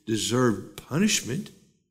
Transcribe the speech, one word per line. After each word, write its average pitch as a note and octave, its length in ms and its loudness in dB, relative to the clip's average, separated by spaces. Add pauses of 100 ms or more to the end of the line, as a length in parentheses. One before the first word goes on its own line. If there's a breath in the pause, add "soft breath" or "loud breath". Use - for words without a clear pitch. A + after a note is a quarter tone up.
deserved A2 720 0
punishment, F3+ 720 -2 (420)